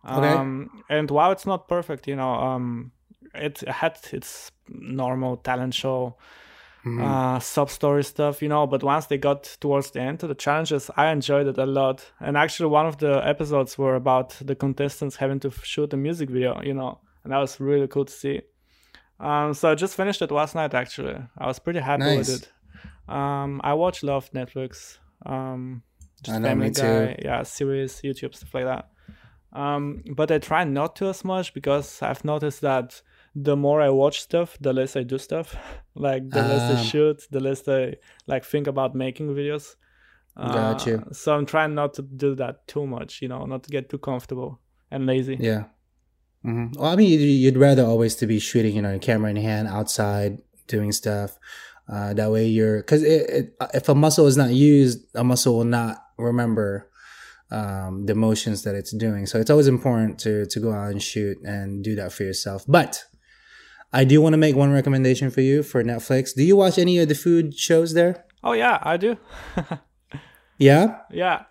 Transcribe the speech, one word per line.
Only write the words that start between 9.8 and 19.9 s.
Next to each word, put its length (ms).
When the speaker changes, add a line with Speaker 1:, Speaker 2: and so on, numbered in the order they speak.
Speaker 2:
the 100
end 220
of 60
the 40
challenges, 640
I 140
enjoyed 340
it 140
a 80
lot. 360
And 160
actually, 340
one 180
of 100
the 260
episodes 540
were 160
about 360
the 140
contestants 640
having 240
to 80
f-, 140
shoot 300
a 40
music 340
video, 320
you 100
know, 240
and 100
that 40
was 220
really 280
cool 180
to 60
see. 300
Um, 340
so 180
I 40
just 200